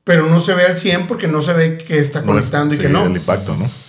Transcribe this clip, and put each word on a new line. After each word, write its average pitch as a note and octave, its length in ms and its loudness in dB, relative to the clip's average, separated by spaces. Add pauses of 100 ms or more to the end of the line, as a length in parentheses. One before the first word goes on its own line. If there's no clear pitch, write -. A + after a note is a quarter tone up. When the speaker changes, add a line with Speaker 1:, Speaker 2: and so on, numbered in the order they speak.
Speaker 1:
pero D#3+ 240 2
no E3 120 4
se F3+ 140 0
ve F3+ 120 4
al F3+ 120 2
cien F3+ 300 -2
porque A3+ 200 -4
no D3+ 140 0
se E3+ 120 0
ve D#3+ 240 2
que D#3+ 220 -4
está D3 220 -2
Speaker 2:
No A2+ 40 -6
es, - 20 0 (220)
Speaker 1:
conectando D3 240 0
y C#3+ 40 -2
Speaker 2:
sí, - 60 -4
Speaker 1:
que - 60 2
no. F3 160 2
Speaker 2:
el F3+ 100 0
impacto, G2+ 400 -2
¿no? B2 140 -2 (200)